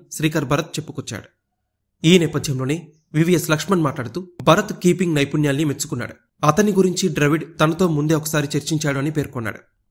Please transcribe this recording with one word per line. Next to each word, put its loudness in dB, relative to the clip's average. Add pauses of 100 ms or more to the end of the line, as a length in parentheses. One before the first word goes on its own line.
(120)
శ్రీకర్ -2
భరత్ -4
చెప్పుకొచ్చాడు. -12 (840)
ఈ 8
నేపథ్యంలోనే -2 (220)
వివిఎస్ 2
లక్ష్మణ్ 0
మాట్లాడుతూ -6 (140)
భరత్ 4
కీపింగ్ 2
నైపుణ్యాల్ని 0
మెచ్చుకున్నాడు. -6
అతని 4
గురించి 2
ద్రవిడ్ 0 (160)
తనతో 2
ముందే 2
ఒకసారి -2
చర్చించాడు -2
అని -2
పేర్కొన్నాడు. -6 (320)